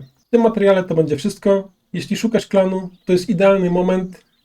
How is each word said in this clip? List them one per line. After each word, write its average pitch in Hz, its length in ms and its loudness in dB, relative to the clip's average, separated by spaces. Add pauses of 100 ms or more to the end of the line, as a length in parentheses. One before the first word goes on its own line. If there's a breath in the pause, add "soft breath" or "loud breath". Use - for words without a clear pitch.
(160)
W - 140 -20
tym 233 120 4
materiale 196 420 2
to 180 120 -6
będzie 151 220 0
wszystko. 196 540 -2 (220)
Jeśli 185 240 -6
szukasz 226 300 -2
klanu, 190 420 0 (160)
to 185 80 0
jest 180 160 0
idealny 190 400 2
moment. 185 560 -2 (200)